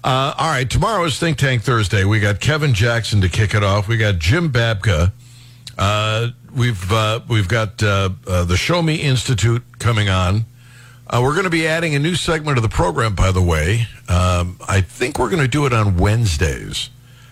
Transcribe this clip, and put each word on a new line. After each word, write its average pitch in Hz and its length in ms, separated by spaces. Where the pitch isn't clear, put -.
Uh, 135 360
all 156 120
right, 127 200
tomorrow 202 340
is 160 140
Think 165 180
Tank 131 260
Thursday. 107 420
We 104 160
got 101 200
Kevin 147 320
Jackson 113 480
to 92 80
kick 104 260
it 104 80
off. 101 240
We 113 120
got 104 200
Jim 143 320
Babka. 104 640
Uh, 107 520
we've, 101 360
uh, 110 380
we've 107 200
got, 110 340
uh, 98 260
uh, 90 180
the 87 120
Show 170 240
Me 160 160
Institute 123 680
coming 107 300
on. 95 380
Uh, 120 160
we're 143 140
gonna 190 140
be 165 160
adding 160 280
a 139 40
new 165 160
segment 151 420
of 113 60
the 110 60
program, 139 460
by 95 160
the 92 120
way. 87 460
Um, 90 580
I 95 140
think 127 380
we're - 100
gonna 156 200
do 147 180
it 120 60
on 104 260
Wednesdays. 85 920